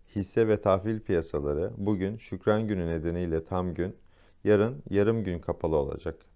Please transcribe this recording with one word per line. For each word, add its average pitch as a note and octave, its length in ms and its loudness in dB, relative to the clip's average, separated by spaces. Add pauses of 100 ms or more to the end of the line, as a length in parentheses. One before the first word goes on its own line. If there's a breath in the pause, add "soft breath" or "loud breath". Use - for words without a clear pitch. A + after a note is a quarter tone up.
(160)
hisse A2 320 0
ve G#2 120 4
tahvil G#2 400 2
piyasaları D#2+ 760 -2
bugün G2+ 400 -2
Şükran G#2+ 520 -2
Günü F#2 180 -2
nedeniyle E2 580 -2
tam F2+ 300 -4
gün, F2 220 -4 (480 soft breath)
yarın G#2+ 460 2
yarım G#2 340 2
gün F2+ 140 -2
kapalı E2 380 -2
olacak. D2 400 -4 (200)